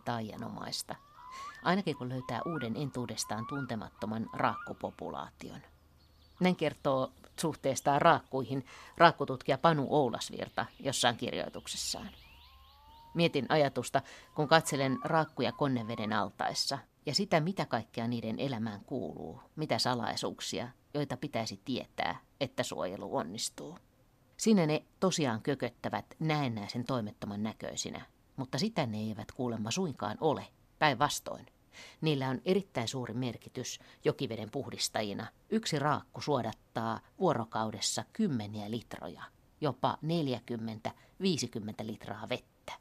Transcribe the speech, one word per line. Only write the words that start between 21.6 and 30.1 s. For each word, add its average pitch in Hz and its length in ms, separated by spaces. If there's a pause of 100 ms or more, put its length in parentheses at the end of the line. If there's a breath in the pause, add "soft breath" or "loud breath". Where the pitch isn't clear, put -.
tietää, 87 500 (260)
että 131 220
suojelu 98 540
onnistuu. 131 600 (600)
Siinä 208 280
ne 151 180 (160)
tosiaan 143 420
kököttävät 117 640 (140)
näennäisen 123 680
toimettoman 104 580
näköisinä, - 580 (340)
mutta 131 220
sitä 180 280
ne 107 120
eivät 107 340
kuulemma 113 400
suinkaan 127 500